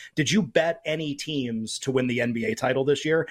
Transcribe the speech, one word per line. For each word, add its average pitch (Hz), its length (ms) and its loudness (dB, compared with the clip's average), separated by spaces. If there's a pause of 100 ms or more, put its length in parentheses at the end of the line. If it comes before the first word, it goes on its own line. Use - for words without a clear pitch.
(140)
Did 147 180 0
you 196 120 4
bet 165 420 2
any 156 300 -4
teams 123 640 -4
to 135 120 -2
win 127 160 2
the 120 140 0
N 120 120 0
B 113 120 -2
A 110 80 0
title 131 320 0
this 139 180 2
year? 160 280 2